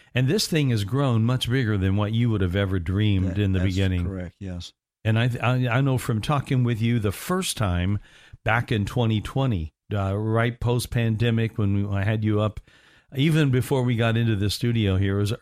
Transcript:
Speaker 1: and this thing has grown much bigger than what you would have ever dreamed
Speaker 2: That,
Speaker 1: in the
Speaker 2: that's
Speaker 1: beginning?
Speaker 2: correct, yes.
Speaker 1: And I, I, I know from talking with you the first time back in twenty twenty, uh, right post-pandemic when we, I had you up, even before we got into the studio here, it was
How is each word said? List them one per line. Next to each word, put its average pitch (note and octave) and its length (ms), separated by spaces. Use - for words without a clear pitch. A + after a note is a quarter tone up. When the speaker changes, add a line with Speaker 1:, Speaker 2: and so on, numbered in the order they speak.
Speaker 1:
and B2+ 140
this G3+ 200
thing D3 240
has G#2 120
grown A#2 400
much B2 260
bigger A2+ 280
than F#2+ 180
what G#2 160
you A#2 180
would G#2 120
have F#2 160
ever F#2+ 220
dreamed G2 500
Speaker 2:
That, F2+ 100
Speaker 1:
in G2 140
the F#2 60
Speaker 2:
that's F#2+ 120
Speaker 1:
beginning? F#2 340
Speaker 2:
correct, F#2 340
yes. F2+ 340
Speaker 1:
And A2 140
I, B2 100
I, B2+ 260
I C#3 40
know C3+ 160
from A2 240
talking C#3 420
with A#2+ 180
you A#2 180
the G2+ 120
first - 460
time F#2 420
back A#2 280
in G#2 140
twenty A2 360
twenty, A2 520
uh, G2 240
right A2+ 420
post-pandemic A2+ 1000
when G2+ 160
we, G2 80
I G2 60
had A2 200
you G#2 180
up, G#2+ 180
even D3+ 360
before B2+ 320
we B2 120
got A2+ 220
into A2+ 180
the G2 140
studio G#2+ 480
here, G2 200
it G2+ 40
was G#2 200